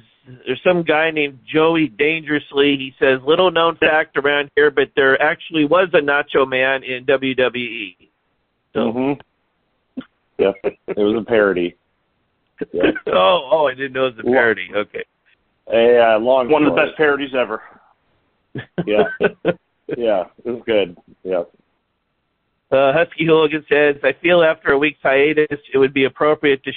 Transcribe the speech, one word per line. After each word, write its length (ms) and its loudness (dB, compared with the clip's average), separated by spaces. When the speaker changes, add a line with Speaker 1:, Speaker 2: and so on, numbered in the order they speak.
Speaker 1:
there's 180 -6
some 180 2
guy 280 0
named 340 -4
Joey 440 0
Dangerously. 880 -2
He 240 -12
says, 260 2
"Little 240 2
known 300 0
fact 340 0
around 400 -2
here, 160 2
but 240 -2
there 260 2
actually 440 -2
was 260 0
a 60 2
Nacho 500 0
Man 380 -2
in 180 -10
W 320 -2
W 300 -2
E." 440 -14
So 60 -4
Speaker 2:
Mm-hmm. 400 -4
Yep. 260 0
It 340 -8
was 240 0
a 40 -12
parody. 500 0
Yep. 280 0
Speaker 1:
<laughs> 80 -12
Oh, 440 0
oh, 160 2
I 80 -2
didn't 160 -8
know 160 -2
it 80 -8
was 80 -14
a 60 -4
Speaker 2:
Lo- 40 2
Speaker 1:
parody. 400 0
Okay. 300 -6
Speaker 2:
A, 420 4
uh, 40 0
long 300 2
Speaker 3:
One 140 2
of 100 2
the 40 0
Speaker 2:
story. 100 2
Speaker 3:
best 100 -12
parodies 400 -2
ever. 240 -4
Speaker 2:
Yeah. 160 2
Speaker 1:
<laughs> 320 -2
Speaker 2:
Yeah, 260 0
it 40 -6
was 160 -8
good. 300 0
Yep. 280 -6
Speaker 1:
Uh, 220 2
Husky 320 -2
Hooligan 420 2
says, 380 2
"I 160 0
feel 200 2
after 300 0
a 80 2
week's 240 -2
hiatus, 560 0
it 40 0
would 160 2
be 120 2
appropriate 580 0
to 140 -8